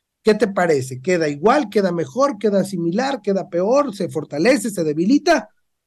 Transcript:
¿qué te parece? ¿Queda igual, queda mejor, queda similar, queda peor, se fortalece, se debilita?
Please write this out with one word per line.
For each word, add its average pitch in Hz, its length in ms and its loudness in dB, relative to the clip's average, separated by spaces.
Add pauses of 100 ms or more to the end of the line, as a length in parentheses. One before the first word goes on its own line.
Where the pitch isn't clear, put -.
(240)
¿qué 214 100 4
te 214 140 2
parece? 147 520 0
¿Queda 165 280 0
igual, 202 420 0
queda 190 220 0
mejor, 226 460 -2
queda 202 260 0
similar, 196 580 -4
queda 190 260 -2
peor, 240 460 0
se 185 140 -6
fortalece, 165 640 0
se 196 120 -4
debilita? 208 680 2 (360)